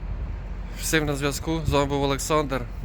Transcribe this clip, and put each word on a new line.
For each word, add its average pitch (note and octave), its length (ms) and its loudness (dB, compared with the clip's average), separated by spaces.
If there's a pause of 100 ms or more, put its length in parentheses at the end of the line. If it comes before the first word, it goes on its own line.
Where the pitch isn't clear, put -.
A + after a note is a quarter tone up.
(800)
Всім D#3 260 2
на D3 100 2
зв'язку. D3 500 0
З C3+ 40 4
вами C#3+ 160 6
був C#3 160 0
Олександр. C#3 600 2 (220)